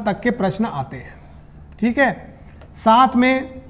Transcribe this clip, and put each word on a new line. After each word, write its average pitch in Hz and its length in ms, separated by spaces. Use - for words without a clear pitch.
तक 202 160
के 247 120
प्रश्न 196 340
आते 139 320
हैं। - 180
ठीक 233 180
है, 262 140
साथ 247 380
में 262 420